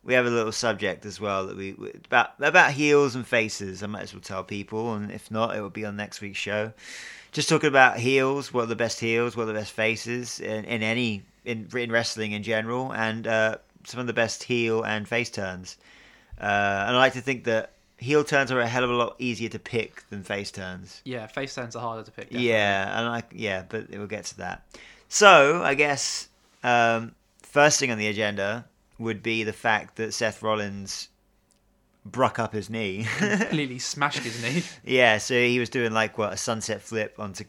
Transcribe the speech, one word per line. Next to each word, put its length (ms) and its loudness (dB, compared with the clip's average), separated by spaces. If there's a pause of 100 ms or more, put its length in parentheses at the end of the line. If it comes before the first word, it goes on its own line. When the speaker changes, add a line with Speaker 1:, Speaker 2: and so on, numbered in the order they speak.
Speaker 1:
we 100 -2
have 120 4
a 60 2
little 200 0
subject 540 -2
as 140 -12
well 280 -2
that 80 -10
we, 180 -10
we, 180 -12 (140)
about, 340 4
about 320 6
heels 440 4
and 100 -6
faces. 580 -2
I 40 -8
might 160 -8
as 100 -14
well 80 -16
tell 220 -8
people, 500 -6
and 180 -8
if 180 -16
not, 260 0
it 60 -4
will 80 -8
be 160 -10
on 100 -8
next 260 -10
week's 180 -10
show. 340 -4 (580)
Just 160 -2
talking 220 4
about 280 8
heels, 560 2
what 100 2
are 40 -2
the 80 -2
best 240 -2
heels, 380 0
what 60 -2
are 20 -2
the 80 -4
best 180 -6
faces 720 -2
in, 240 -6
in 180 -4
any, 380 -2 (240)
in, 280 -8
in 180 -4
wrestling 420 -2
in 100 -6
general, 480 -2
and, 340 -4
uh, 320 0 (280)
some 140 -12
of 80 -4
the 60 -4
best 300 -2
heel 400 0
and 240 -4
face 220 -2
turns. 480 -8 (640)
Uh, 40 -8
and 520 0
I 20 6
like 160 6
to 80 -8
think 240 -4
that 260 0 (260)
heel 260 2
turns 280 2
are 80 2
a 80 2
hell 160 0
of 60 0
a 40 2
lot 240 0
easier 320 -4
to 100 -10
pick 500 -6
than 140 -10
face 280 -6
turns. 540 -12
Speaker 2:
Yeah, 220 -10
face 280 -8
turns 200 -10
are 60 -10
harder 220 -8
to 80 -20
pick, 140 -16
definitely. 240 0
Speaker 1:
Yeah, 500 2
and 80 -2
I, 240 -4
yeah, 380 -4
but 200 -8
we'll 180 -10
get 180 -8
to 140 -12
that. 240 -10 (440)
So, 560 8
I 100 4
guess, 540 -2 (360)
um, 520 4 (260)
first 380 6
thing 120 0
on 60 -2
the 100 -2
agenda 580 -2 (340)
would 240 -4
be 200 0
the 100 -4
fact 420 0
that 180 -6
Seth 300 -2
Rollins 640 -4 (960)
bruck 340 0
up 140 -4
his 160 -6
knee. 420 -4
<laughs> 60 -4
Speaker 2:
Completely 600 -2
smashed 400 -4
his 220 -8
knee. 220 -2 (220)
Speaker 1:
Yeah, 320 6
so 160 -2
he 260 4
was 100 -2
doing, 220 0
like, 260 0
what, 140 -2
a 60 -8
sunset 440 -4
flip 380 -6
onto, 300 -10